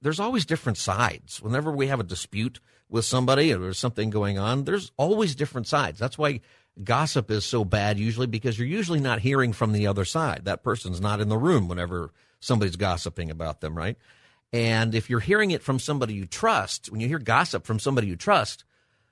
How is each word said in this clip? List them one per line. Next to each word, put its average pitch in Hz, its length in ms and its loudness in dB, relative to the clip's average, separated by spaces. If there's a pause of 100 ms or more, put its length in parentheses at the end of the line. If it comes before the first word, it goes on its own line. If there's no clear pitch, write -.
there's 156 180 0
always 220 240 0
different 131 320 0
sides. - 640 -2
Whenever 131 300 -2
we 139 160 0
have 135 140 0
a 104 40 -2
dispute 98 540 -6 (300)
with 113 160 0
somebody 135 480 4
or 98 60 2
there's 92 200 -4
something 110 320 -2
going 101 280 0
on, 123 260 0
there's 170 320 -2
always 185 400 2
different 131 320 -4
sides. 107 320 0
That's 120 180 -2
why 143 220 0 (420)
gossip 123 480 0
is 107 140 0
so 113 200 2
bad 104 340 2
usually, 113 280 0
because 113 320 -2
you're 120 100 -2
usually 170 320 0
not 123 200 0
hearing 131 320 2
from 107 200 0
the 104 140 2
other 98 180 2
side. 123 400 -2
That 95 180 -4
person's 98 380 -4
not 104 200 0
in 107 80 2
the 107 100 2
room 127 300 4
whenever 87 440 -6 (260)
somebody's 104 380 0
gossiping 87 540 -2
about 78 300 -6
them, 80 160 -6
right? 87 200 -4 (560)
And 113 420 2
if 113 160 -2
you're 120 80 2
hearing 202 320 2
it 165 120 -2
from 131 180 0
somebody 127 340 -2
you 98 100 -6
trust, 147 640 -2
when 107 100 -6
you 117 80 -2
hear 156 100 -2
gossip 123 480 0
from 110 140 0
somebody 127 260 2
you 92 80 -2
trust, 151 500 0 (480)